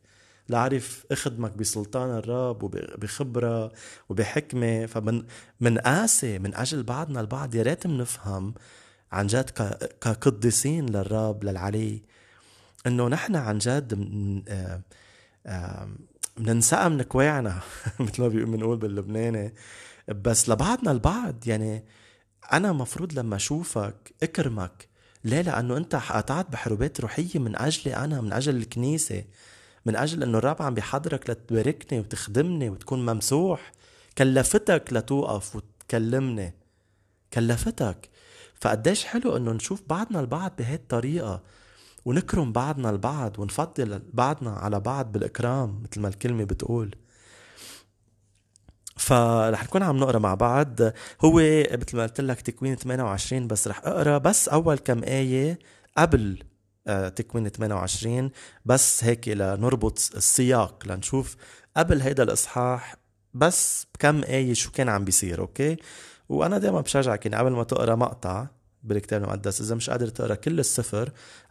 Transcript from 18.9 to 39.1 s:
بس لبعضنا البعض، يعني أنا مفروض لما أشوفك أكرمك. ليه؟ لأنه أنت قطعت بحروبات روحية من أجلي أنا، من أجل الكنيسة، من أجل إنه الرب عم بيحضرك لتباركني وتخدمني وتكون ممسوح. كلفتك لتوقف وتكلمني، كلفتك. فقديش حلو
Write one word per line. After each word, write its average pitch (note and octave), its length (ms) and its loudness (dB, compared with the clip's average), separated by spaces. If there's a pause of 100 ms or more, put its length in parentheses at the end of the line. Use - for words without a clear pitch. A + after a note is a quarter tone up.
بس G#2+ 400 2
لبعضنا E3 440 2
البعض، D3 540 -2
يعني A2 380 -2 (680)
أنا F#3 200 2
مفروض D#3 400 -4
لما A#2 240 -2
أشوفك G#2 840 -4
أكرمك. B2 680 -4 (360)
ليه؟ B2+ 160 2
لأنه B2 360 0
أنت D#3+ 180 -2
قطعت C3 560 -2
بحروبات A#2+ 500 -2
روحية D#3+ 380 -4
من A2+ 180 -2
أجلي C3+ 400 -2
أنا، C#3 240 -2
من G#2+ 120 -2
أجل C3 240 0
الكنيسة، A#2+ 680 -2 (600)
من G#2+ 100 2
أجل D#3 260 0
إنه A#2 160 2
الرب C3+ 240 0
عم C3 120 0
بيحضرك C3+ 560 -4
لتباركني A#2 680 -2
وتخدمني A#2+ 720 -2
وتكون B2 360 -4
ممسوح. C#3+ 640 0 (460)
كلفتك C3+ 760 4
لتوقف A2 640 -2
وتكلمني، A2+ 960 -2 (800)
كلفتك. A#2 760 0 (460)
فقديش A2+ 500 2
حلو A#3+ 320 0